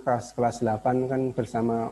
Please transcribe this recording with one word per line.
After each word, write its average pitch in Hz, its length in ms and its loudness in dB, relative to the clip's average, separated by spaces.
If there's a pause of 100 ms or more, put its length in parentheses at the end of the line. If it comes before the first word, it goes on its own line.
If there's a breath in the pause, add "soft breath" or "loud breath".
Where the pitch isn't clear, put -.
kelas, 120 320 0
kelas 120 240 0
delapan 127 480 2
kan 131 140 0 (100)
bersama 117 600 0